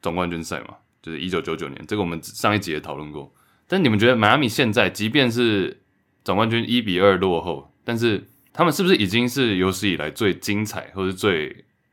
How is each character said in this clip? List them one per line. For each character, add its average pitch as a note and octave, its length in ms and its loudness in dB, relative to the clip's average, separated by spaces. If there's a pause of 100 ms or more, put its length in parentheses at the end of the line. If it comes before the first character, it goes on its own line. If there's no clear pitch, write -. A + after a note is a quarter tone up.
总 E2+ 120 -4
冠 F2 160 -2
军 E2 140 -6
赛 D#2+ 160 -8
嘛， - 160 -16 (260)
就 - 80 -16
是 D#2 120 -8
一 F2+ 80 -6
九 F2 120 -2
九 E2 140 -4
九 D2+ 140 -8
年， - 180 -14
这 G#2+ 80 -6
个 G#2 60 0
我 F#2 40 -2
们 E2 160 -6
上 - 320 -2
一 G#2 60 0
集 E2+ 120 -8
也 D2+ 100 -6
讨 D2 160 -10
论 D2+ 160 -12
过。 C#2+ 180 -14 (340)
但 F#3+ 160 -2
你 D3 60 4
们 A2 100 2
觉 G#2+ 80 4
得 B2+ 80 8
迈 A2 140 4
阿 A#2 80 6
密 C#3 140 2
现 A#2 220 2
在， G2+ 180 4
即 G#2 180 -4
便 B2+ 240 2
是 A2 480 0 (460)
总 F#2 100 0
冠 A2 140 2
军 A#2 180 0
一 A#2+ 140 2
比 F2 180 0
二 F#2+ 160 6
落 F2+ 260 0
后， D#2+ 300 -8 (140)
但 A#2 120 -4
是 A2 240 0 (300)
他 E3 140 2
们 E3 80 4
是 G3 100 0
不 F3 60 2
是 F#3 80 6
已 G#2 100 0
经 A#2+ 200 0
是 A#2 280 0
有 F#2 160 2
史 G2 160 -2
以 F2+ 80 0
来 D2+ 160 -6
最 F#2+ 220 0
精 G#2+ 320 -2
彩， - 280 -10
或 F#2+ 120 -4
是 F#2+ 80 -2
最 F2+ 500 -2 (280)